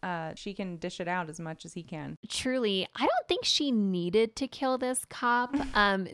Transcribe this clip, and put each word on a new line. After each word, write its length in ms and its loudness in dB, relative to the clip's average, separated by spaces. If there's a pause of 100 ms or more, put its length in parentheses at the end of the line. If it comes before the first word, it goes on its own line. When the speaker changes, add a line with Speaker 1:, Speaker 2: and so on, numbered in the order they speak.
Speaker 1:
Uh, 320 -4
she 180 -10
can 220 -6
dish 240 -6
it 80 -6
out 200 -2
as 120 -10
much 240 -10
as 100 -14
he 80 -8
can. 340 -10 (120)
Speaker 2:
Truly, 680 2
I 60 -6
don't 280 2
think 160 0
she 280 2
needed 640 4
to 100 -4
kill 320 0
this 260 -2
cop. 480 0 (120)
Speaker 1:
<laughs> 100 -4
Speaker 2:
Um, 380 4